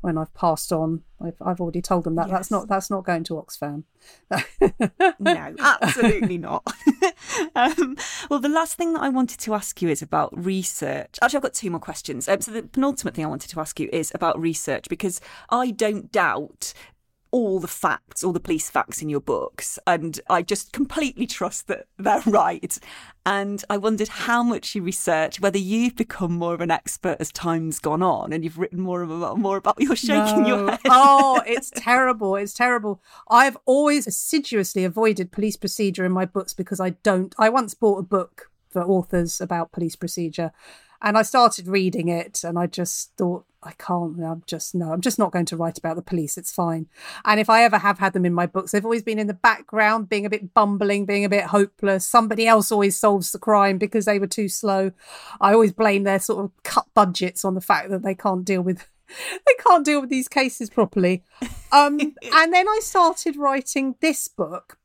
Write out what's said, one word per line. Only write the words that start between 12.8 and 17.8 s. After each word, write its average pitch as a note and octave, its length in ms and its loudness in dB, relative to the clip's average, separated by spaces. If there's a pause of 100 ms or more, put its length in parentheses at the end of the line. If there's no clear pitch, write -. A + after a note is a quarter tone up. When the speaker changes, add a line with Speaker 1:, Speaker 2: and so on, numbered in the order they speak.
Speaker 2:
thing D#3+ 100 -6
I D#3 40 -6
wanted - 220 -10
to E3+ 100 -8
ask - 200 -10
you D3+ 120 -4
is D#3 220 -2
about D#3+ 260 -2
research, D#3+ 480 -4
because F3 320 -6 (300)
I B3 200 0
don't G#3+ 420 -4
doubt D3+ 600 -2 (600)
all G#3+ 280 0
the E3+ 80 -8
facts, - 560 -4